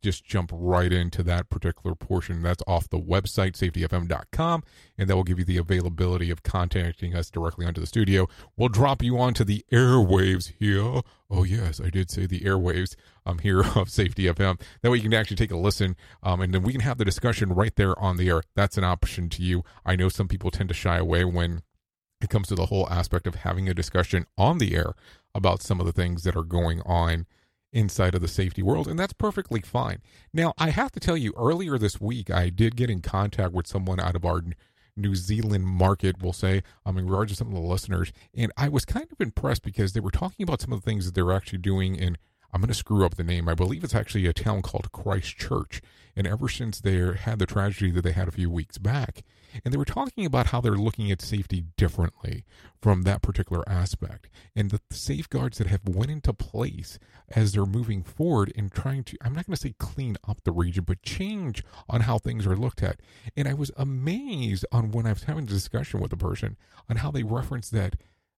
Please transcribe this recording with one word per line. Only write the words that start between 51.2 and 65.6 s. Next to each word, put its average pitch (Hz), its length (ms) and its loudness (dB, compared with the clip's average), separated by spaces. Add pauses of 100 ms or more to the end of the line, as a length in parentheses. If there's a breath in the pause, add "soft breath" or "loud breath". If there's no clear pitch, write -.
safety 95 440 -4 (120)
differently 87 640 0 (380 loud breath)
from 92 220 4
that 98 180 2
particular - 460 -2
aspect, 92 640 -4 (240 loud breath)
and 104 160 0
the 101 200 -2
safeguards 131 680 -4
that 101 100 0
have 98 200 0
went 101 240 0
into 151 220 0
place - 640 -6 (300 loud breath)
as 104 240 4
they're 98 120 2
moving 104 380 -2
forward 139 540 0
and 101 160 -4
trying 135 320 -4
to, - 160 -16
I'm 123 120 -2
not 170 120 -6
gonna 180 100 -6
say 135 220 -6
clean 123 400 -6 (100)
up - 160 -6
the 90 80 0
region, 85 340 0
but 90 160 -4
change 190 640 -6 (260 loud breath)
on 117 120 2
how 113 160 2
things 113 280 -4
are 95 120 2
looked 120 260 -2
at. 87 160 -2 (380 loud breath)
And 139 100 0
I 131 60 0
was 143 240 -4
amazed 135 960 -2
on 113 180 0
when 113 140 -2
I 110 80 2
was - 100 -8
having 151 220 -4
a - 20 -8
discussion 98 540 -4